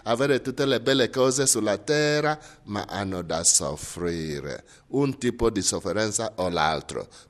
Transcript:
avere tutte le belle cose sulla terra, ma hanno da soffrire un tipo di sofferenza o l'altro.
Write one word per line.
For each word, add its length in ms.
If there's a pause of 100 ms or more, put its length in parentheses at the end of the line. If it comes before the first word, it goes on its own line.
avere 400
tutte 240
le 160
belle 260
cose 380
sulla 320
terra, 600 (260)
ma 220
hanno 360
da 220
soffrire 1160 (260)
un 280
tipo 320
di 140
sofferenza 720
o 160
l'altro. 580 (220)